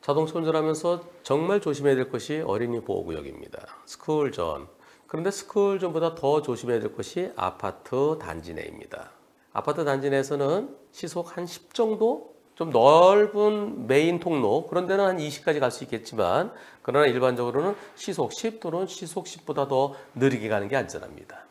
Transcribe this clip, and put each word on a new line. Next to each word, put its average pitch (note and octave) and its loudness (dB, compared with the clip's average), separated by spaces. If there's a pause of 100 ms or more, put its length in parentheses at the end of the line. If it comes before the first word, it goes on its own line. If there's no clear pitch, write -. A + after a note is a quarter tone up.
자동차 D#3 0
운전하면서 D#3+ 0 (220)
정말 E3+ 2
조심해야 C#3 2
될 B2+ -2
것이 D3 -4
어린이 A#2 -2
보호구역입니다. D#2 -6 (280)
스쿨존. G2 -2 (400)
그런데 E3+ -4
스쿨존보다 F3+ 0
더 D3 2
조심해야 A#2+ 0
될 G#2 -6
것이 F3 -6
아파트 B2+ -2
단지 E2 -10
내입니다. - -12 (420)
아파트 D3 -2
단지 C#3 0
내에서는 C#3+ 0 (220)
시속 E3+ -8
한 F3+ -8
십 - -18
정도? A3 0 (180)
좀 E3 -4
넓은 G#3 6
메인 D#3+ 4
통로, D3 0
그런 F3+ -2
데는 G3 2
한 F#3 2
이십까지 D3+ -2
갈 B2+ 2
수 - -10
있겠지만, A2+ 0 (300)
그러나 C#3+ 4
일반적으로는 B2+ 0 (200)
시속 D#3+ -4
십 A3+ -6
또는 F3 -4
시속 F3+ -10
십보다 C#3+ -4
더 C#3 2 (180)
느리게 A#2+ 2
가는 G2+ 0
게 B2+ -2
안전합니다. - -8